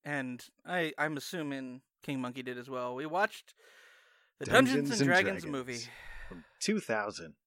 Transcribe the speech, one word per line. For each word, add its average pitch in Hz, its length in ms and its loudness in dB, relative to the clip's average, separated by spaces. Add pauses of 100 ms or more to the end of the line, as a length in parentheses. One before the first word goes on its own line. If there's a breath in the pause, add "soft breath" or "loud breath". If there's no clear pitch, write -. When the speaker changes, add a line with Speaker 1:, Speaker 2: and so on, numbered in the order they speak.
Speaker 1:
and 131 400 -4 (220)
I, 165 320 0
I'm 151 180 2
assuming 135 640 -6 (220)
King 139 180 -2
Monkey 127 220 -4
did 123 160 -6
as 123 100 -10
well. 123 260 -4
We 143 120 -4
watched 185 480 0 (840 soft breath)
the 147 60 -6
Dungeons 262 420 6
Speaker 2:
Dungeons - 40 -2
Speaker 1:
and 208 100 2
Speaker 2:
and - 60 6
Speaker 1:
Dragons 190 340 4
Speaker 2:
Dragons 156 100 -6
Speaker 1:
movie. 123 280 -4 (480 loud breath)
Speaker 2:
from - 160 -14 (160)
two 208 200 2
thousand. 104 540 -2 (120)